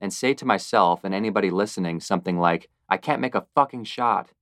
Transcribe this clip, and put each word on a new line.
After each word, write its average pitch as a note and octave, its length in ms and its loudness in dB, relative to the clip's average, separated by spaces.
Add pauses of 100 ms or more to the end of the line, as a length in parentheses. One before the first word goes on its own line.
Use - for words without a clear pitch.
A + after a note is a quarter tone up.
and G2 100 -6
say C3 220 0
to C3+ 120 -8
myself F#2+ 580 2
and F#2+ 100 -4
anybody G2+ 360 0
listening F2+ 500 -2
something F2+ 400 -2
like, E2+ 300 0 (200)
"I F#2+ 80 2
can't - 240 -4
make B2+ 140 -2
a - 180 -4
fucking C#3 300 0
shot." A2+ 480 -2 (100)